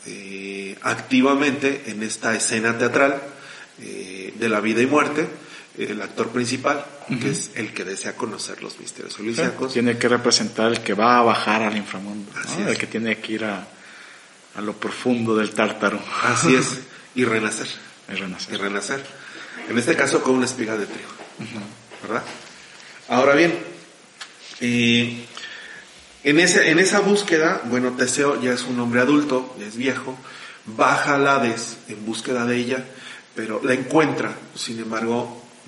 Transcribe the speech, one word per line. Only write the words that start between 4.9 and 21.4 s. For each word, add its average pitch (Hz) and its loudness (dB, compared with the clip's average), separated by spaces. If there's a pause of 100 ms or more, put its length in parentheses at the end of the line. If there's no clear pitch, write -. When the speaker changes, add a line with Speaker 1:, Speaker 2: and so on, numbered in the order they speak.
Speaker 1:
el 107 -6
actor 101 -4
principal, 123 -2 (240)
Speaker 2:
Ujú. 127 -4
Speaker 1:
que 135 0
es - -6
el 110 -8
que 98 -8
desea 95 -8
conocer 98 -8
los - -12
misterios - -14
Speaker 2:
Sí, 101 -12
Speaker 1:
elíseos. 123 -2
Speaker 2:
tiene 120 2
que 120 4
representar 113 4
el 113 0
que 104 -2
va 117 6
a 120 8
bajar 107 4
al 107 0
inframundo, 101 -8
¿no? - -8
Speaker 1:
Así 139 -4
es. 104 -2
Speaker 2:
El 113 2
que - -4
tiene 110 -2
que - -6
ir 107 -4
a, 101 -6 (880)
a - -10
lo 104 -4
profundo 117 0
del 107 2
Tártaro. 107 0 (240)
Speaker 1:
Así 123 4
es, - 0 (340)
y 127 2
renacer. 110 -2 (440)
Speaker 2:
Y - -8
renacer. 92 -8
Speaker 1:
Y - -6
renacer. 101 -4 (720)
En 113 0
este 120 2
caso 139 4
con 131 4
una 127 4
espiga 110 -4
de 101 -2
trigo, - -12 (280)
Speaker 2:
Ujú. 113 -10 (480)